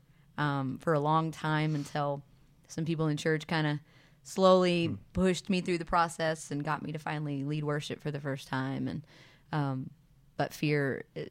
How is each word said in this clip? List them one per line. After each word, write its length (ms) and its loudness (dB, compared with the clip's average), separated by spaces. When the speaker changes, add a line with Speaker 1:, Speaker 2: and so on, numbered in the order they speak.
Speaker 1:
um, 460 -2
for 100 2
a 80 4
long 300 2
time 460 0
until 460 -2
some 180 -6
people 220 0
in 100 2
church 300 0
kinda 340 0
slowly 640 6
Speaker 2:
Hmm. 60 -2
Speaker 1:
pushed 360 0
me 120 2
through 180 0
the 60 -6
process 640 0
and 140 -4
got 180 -2
me 100 -8
to 60 -8
finally 460 -4
lead 200 -2
worship 380 -4
for 80 -4
the 100 -6
first 280 -6
time. 400 -2
And, 180 -6
um, 380 -2
but 160 -2
fear, 520 0
uh, 40 -8
Speaker 3:
Now 100 -8